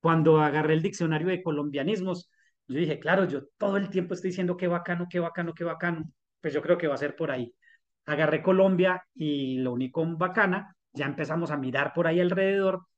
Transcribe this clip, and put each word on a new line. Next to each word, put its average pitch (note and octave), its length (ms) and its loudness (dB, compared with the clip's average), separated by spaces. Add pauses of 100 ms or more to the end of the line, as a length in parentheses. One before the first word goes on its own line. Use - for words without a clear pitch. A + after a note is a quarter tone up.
Cuando D#3 400 6
agarré D3+ 320 2
el D#3+ 80 2
diccionario D#3+ 480 -2
de F3+ 140 -2
colombianismos, E3+ 840 -4 (380)
yo C3 120 -6
dije, D#3 200 -2
"Claro, F#3 260 2
yo C3+ 180 -4 (140)
todo G3+ 200 0
el G3 120 -2
tiempo F3+ 240 -2
estoy F3+ 180 -6
diciendo F3+ 260 -2
qué F3+ 100 -2
bacano, F3 420 -4
qué F3+ 120 -4
bacano, E3+ 320 -6
qué E3+ 100 -10
bacano, E3 400 -4 (380)
pues D3+ 120 -4
yo D3 80 0
creo E3+ 160 4
que E3 100 -2
va C#3 80 0
a - 20 -6
ser C#3+ 180 -4
por D#3+ 160 -4
ahí". B2+ 220 -6 (520)
Agarré D3+ 380 0
Colombia F#3 640 4 (100)
y C#3 440 -2
lo B2+ 140 0
uní B2+ 180 -2
con E3 260 -2
bacana, F#3 580 0 (180)
ya C#3 120 -4
empezamos D3+ 460 -4
a C#3+ 60 -2
mirar C3 360 -2
por E3 140 2
ahí E3+ 120 2
alrededor F#3+ 600 2 (160)